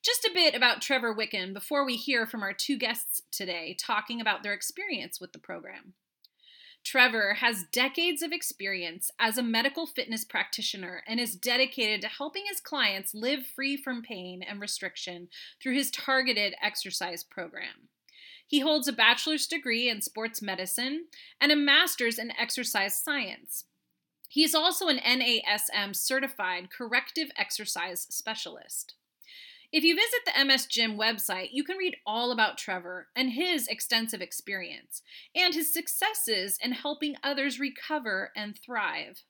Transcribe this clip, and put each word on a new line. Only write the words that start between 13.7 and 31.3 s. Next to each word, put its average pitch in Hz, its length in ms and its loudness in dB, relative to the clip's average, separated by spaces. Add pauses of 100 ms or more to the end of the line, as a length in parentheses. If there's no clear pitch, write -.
from 254 260 -6
pain 180 400 -10
and 202 200 -10
restriction 180 680 -8 (340)
through 262 120 -2
his 269 180 2
targeted 247 680 2
exercise 185 640 -4
program. - 680 -12 (560)
He 294 160 4
holds 294 260 4
a 269 60 0
bachelor's 247 540 4
degree 247 420 0
in 208 120 -2
sports 226 400 -6
medicine 233 680 -4 (340)
and 285 100 6
a 302 60 8
master's 285 600 6
in 233 220 -6
exercise 226 580 0
science. - 680 -4 (640)
He 302 140 6
is 320 120 4
also 349 320 4
an 269 120 4
N 254 220 4
A 233 240 4
S 208 280 2
M 202 200 0
certified 202 800 -2
corrective 254 680 -2
exercise 190 720 -4
specialist. - 840 -8 (760)
If 302 140 4
you 330 140 8
visit 480 280 4
the - 120 2
M 277 120 6
S 262 160 4
Gym 226 320 0
website, 214 540 0